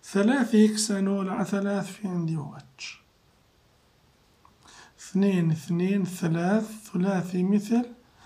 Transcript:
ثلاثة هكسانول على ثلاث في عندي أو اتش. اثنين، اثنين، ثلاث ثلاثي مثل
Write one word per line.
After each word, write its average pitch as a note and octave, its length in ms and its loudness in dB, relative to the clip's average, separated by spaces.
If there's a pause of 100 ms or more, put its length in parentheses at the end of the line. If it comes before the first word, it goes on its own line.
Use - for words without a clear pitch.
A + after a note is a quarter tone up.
ثلاثة A3 600 4
هكسانول G3 640 0
على F#3+ 160 -4
ثلاث G3 460 -4
في - 160 -10
عندي E3+ 300 -2
أو C#3+ 180 -10
اتش. - 460 -18 (2000)
اثنين، F#3 520 2
اثنين، F3 540 0
ثلاث F3 880 -2
ثلاثي F#3 520 -2
مثل G#3 420 0 (400)